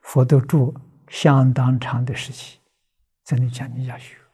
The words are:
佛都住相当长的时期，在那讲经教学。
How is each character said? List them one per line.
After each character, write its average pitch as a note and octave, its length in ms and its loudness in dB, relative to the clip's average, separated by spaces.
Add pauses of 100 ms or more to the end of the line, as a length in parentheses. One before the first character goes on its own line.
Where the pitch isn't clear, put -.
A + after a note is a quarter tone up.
佛 - 240 2
都 C3 160 4
住 C#3+ 360 0 (320)
相 C3+ 460 4
当 B2+ 240 0
长 B2 260 -4
的 B2 120 -8
时 - 160 -12
期， - 260 -20 (640)
在 - 140 -4
那 B2 120 0
讲 A#2+ 240 -10
经 B2+ 140 -8
教 A#2+ 100 -12
学。 - 220 -20 (160)